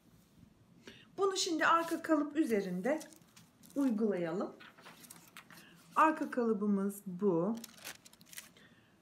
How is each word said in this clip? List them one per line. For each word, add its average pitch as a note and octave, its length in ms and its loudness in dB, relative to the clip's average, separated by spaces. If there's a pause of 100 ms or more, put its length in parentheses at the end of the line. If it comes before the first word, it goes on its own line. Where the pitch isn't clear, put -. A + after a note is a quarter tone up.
(1160)
Bunu F#4+ 180 0
şimdi E4+ 300 0
arka E4 360 2
kalıp D4+ 340 2
üzerinde A3 640 0 (760)
uygulayalım. G3+ 760 0 (1400)
Arka D#4 340 4
kalıbımız G3+ 760 0
bu. F#3 500 0 (1500)